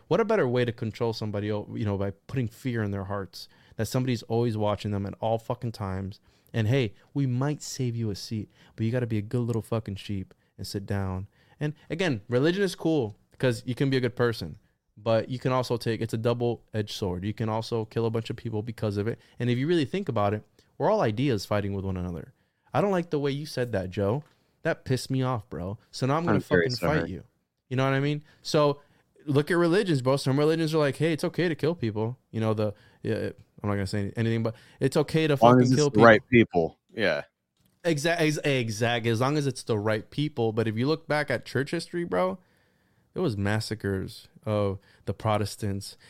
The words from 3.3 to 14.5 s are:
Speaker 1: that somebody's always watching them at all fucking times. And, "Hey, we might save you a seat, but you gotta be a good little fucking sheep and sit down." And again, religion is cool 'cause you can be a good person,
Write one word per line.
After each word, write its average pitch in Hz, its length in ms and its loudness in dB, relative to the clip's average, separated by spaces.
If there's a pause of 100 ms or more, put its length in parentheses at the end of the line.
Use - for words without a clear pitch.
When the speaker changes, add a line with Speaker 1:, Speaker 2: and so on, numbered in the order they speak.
Speaker 1:
that 107 100 -2
somebody's 127 360 -2
always 117 340 0
watching 104 340 -2
them 101 160 -2
at 92 120 -10
all 113 200 -2
fucking 120 320 -6
times. 95 480 -6 (340)
And, 110 140 0
"Hey, 123 260 2 (200)
we 139 140 0
might 135 340 -2
save 120 340 -4
you 117 160 -2
a 98 40 -6
seat, 107 340 -8 (260)
but 110 100 -2
you 113 60 0
gotta 123 160 -2
be 113 100 -2
a 104 40 -2
good 117 200 -2
little 117 200 -2
fucking 107 340 -4
sheep 98 380 -8 (240)
and 104 100 -12
sit 101 180 -8
down." 98 420 -4 (320)
And 151 140 -4 (160)
again, 160 400 -2
religion 165 340 2
is 180 120 -2
cool 143 420 0 (200)
'cause 117 280 0
you 123 100 -4
can 139 160 0
be 135 60 4
a 123 40 0
good 120 140 0
person, 110 420 -2 (400)